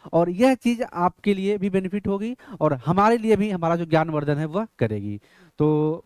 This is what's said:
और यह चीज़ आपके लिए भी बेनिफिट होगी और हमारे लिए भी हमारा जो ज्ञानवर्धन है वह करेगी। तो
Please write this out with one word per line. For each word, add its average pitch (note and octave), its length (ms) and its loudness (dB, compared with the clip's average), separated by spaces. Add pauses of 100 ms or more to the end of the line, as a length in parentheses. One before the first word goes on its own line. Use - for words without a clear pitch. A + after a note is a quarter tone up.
(120)
और E3+ 180 0
यह B3 240 2
चीज़ A#3+ 280 -2
आपके F3+ 520 -2
लिए G3 240 -2
भी G3 120 -2
बेनिफिट F#3+ 360 -4
होगी G3+ 300 -4 (240)
और D3+ 120 2
हमारे F#3+ 460 2
लिए A3 180 2
भी G#3 140 0
हमारा E3+ 260 0
जो E3+ 80 -4
ज्ञानवर्धन D#3 520 0
है D#3 80 -2
वह F#3 220 -4 (120)
करेगी। G#2 420 -4 (380)
तो D3+ 480 0